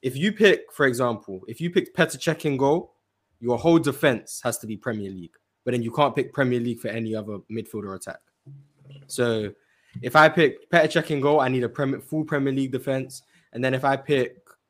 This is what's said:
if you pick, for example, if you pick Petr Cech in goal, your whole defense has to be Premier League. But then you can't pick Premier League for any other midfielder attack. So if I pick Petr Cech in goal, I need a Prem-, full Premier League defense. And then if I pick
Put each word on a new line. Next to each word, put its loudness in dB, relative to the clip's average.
if -4
you 0
pick, 4
for 2
example, -2
if -12
you -4
pick -2
Petr 0
Cech -4
in 0
goal, 0
your -2
whole 6
defense -2
has -4
to -14
be -8
Premier -8
League. -16
But -2
then -2
you -6
can't 2
pick -4
Premier 0
League -4
for -8
any -6
other -8
midfielder -10
attack. -14
So -2
if 0
I 10
pick 0
Petr 4
Cech -6
in -2
goal, 4
I 2
need 0
a -2
Prem-, -4
full -6
Premier -2
League -2
defense. -6
And -8
then 0
if -4
I 2
pick -2